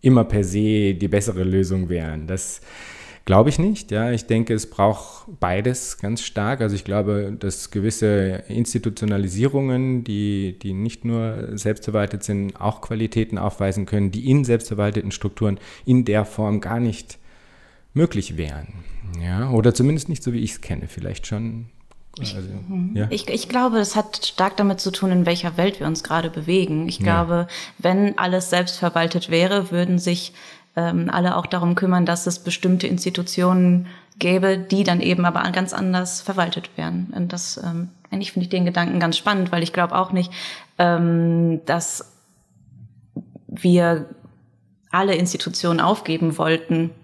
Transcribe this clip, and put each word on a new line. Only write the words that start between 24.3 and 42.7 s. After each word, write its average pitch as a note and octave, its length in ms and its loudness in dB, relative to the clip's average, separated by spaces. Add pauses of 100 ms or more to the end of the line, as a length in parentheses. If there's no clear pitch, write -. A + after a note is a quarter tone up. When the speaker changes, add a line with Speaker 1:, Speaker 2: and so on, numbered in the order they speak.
Speaker 2:
damit G3 220 2
zu F#3+ 120 -2
tun, F#3 200 0
in F3+ 140 4
welcher E3+ 320 -2
Welt F#3+ 220 2
wir D3 80 -2
uns D#3+ 160 -4
gerade E3 260 -2
bewegen. E3 580 0
Ich F3 120 -8
Speaker 1:
Ja. G3 40 -2 (200)
Speaker 2:
glaube, E3+ 240 0 (300)
wenn G3 400 2
alles F3+ 320 0
selbst F3+ 280 0
verwaltet E3+ 520 0
wäre, F3+ 420 2
würden F3 280 2
sich, F3 340 -2 (420)
ähm, E3+ 360 0
alle F3+ 240 2
auch F3 100 -2
darum F3 300 0
kümmern, F3+ 300 4
dass E3+ 220 -2
es F3 120 -4
bestimmte F3+ 480 0
Institutionen F3+ 1000 2 (320)
gäbe, F#3 380 2
die F#3+ 260 0
dann F3 180 2
eben F3+ 240 2
aber E3+ 160 0
an-, F3+ 120 -2
ganz F#3 200 -2
anders F3+ 480 -2
verwaltet F3 540 -4
wären. F3 400 -6
Und F3 180 -4
das, - 300 -8
ähm, E3+ 260 -6 (220)
eigentlich G3 220 -6
finde F3+ 120 0
ich F3+ 40 -10
den F3+ 160 2
Gedanken F3 340 0
ganz E3 180 0
spannend, F#3+ 340 0
weil E3+ 120 0
ich E3+ 100 -6
glaube F3 220 0
auch F#3 160 0
nicht, F3+ 200 0 (460)
ähm, E3+ 880 4
dass - 400 -4 (1400)